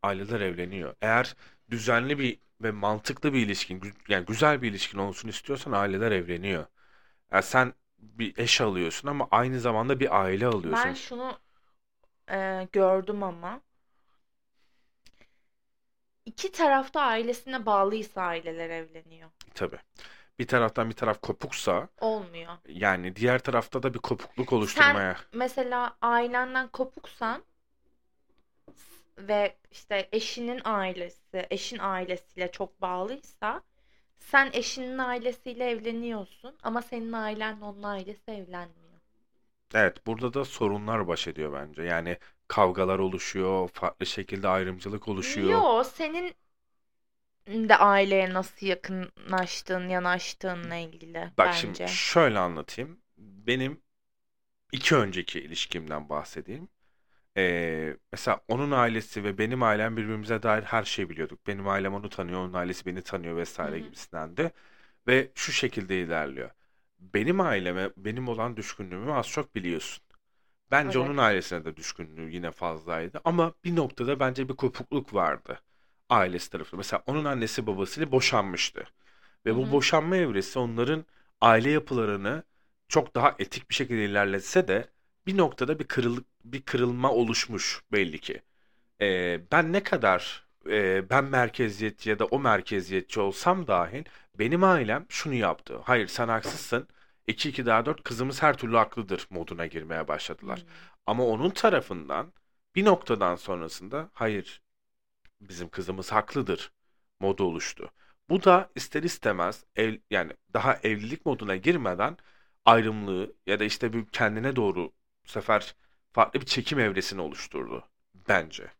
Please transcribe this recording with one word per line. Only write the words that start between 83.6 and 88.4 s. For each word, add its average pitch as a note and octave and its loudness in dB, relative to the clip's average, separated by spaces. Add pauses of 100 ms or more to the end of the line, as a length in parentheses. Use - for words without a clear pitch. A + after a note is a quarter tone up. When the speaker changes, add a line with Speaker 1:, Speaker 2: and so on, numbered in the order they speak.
Speaker 1:
bir - -4
şekilde A#2 0
ilerletse G2+ 2
de G#2 2 (380)
bir F#3+ 0
noktada D3+ 2
bir D3 -4
kırılık-, A#2+ -2 (180)
bir B2+ -8
kırılma B2 0
oluşmuş A2+ 0
belli F2+ 0
ki. - -10 (600)